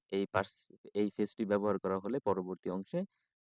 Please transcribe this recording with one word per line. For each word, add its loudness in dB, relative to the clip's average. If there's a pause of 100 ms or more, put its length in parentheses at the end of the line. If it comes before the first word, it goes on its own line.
(100)
এই 2
পার্স-, -4
এই 2
ফ্রেজটি -2
ব্যবহার 2
করা 0
হলে -2
পরবর্তী -2
অংশে -2 (440)